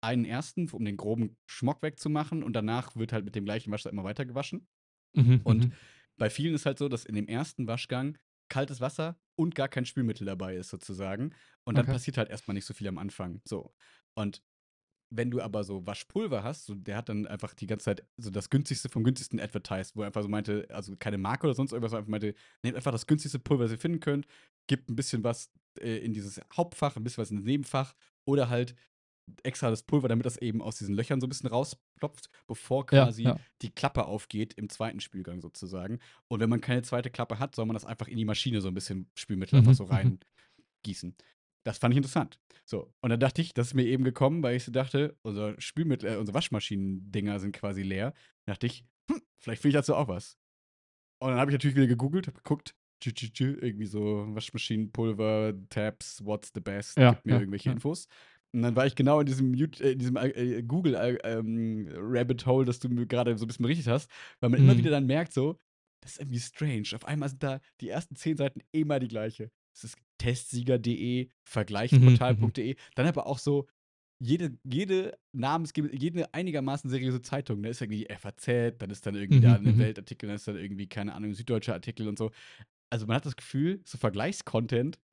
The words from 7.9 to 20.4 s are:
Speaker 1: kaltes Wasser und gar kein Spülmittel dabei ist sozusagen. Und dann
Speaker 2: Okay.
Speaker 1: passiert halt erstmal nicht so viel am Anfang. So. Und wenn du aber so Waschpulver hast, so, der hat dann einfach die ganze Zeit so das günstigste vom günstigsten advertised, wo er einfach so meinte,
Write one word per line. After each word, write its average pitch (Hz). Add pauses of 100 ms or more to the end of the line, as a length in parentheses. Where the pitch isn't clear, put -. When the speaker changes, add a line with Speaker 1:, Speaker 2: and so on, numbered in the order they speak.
Speaker 1:
kaltes 135
Wasser 156 (200)
und 165
gar 135
kein 123
Spülmittel 113
dabei 92
ist 90
sozusagen. 98 (300)
Und 117
dann 127
Speaker 2:
Okay. -
Speaker 1:
passiert 135
halt 110
erstmal 101
nicht 98
so 104
viel 101
am 92
Anfang. 95
So. - (420)
Und 104 (680)
wenn 120
du 123
aber 104
so 95
Waschpulver 123
hast, 143
so, 104
der 98
hat -
dann 104
einfach -
die -
ganze 104
Zeit 101 (100)
so 113
das 95
günstigste -
vom 117
günstigsten 127
advertised, 95
wo 107
er 101
einfach 104
so 104
meinte, 104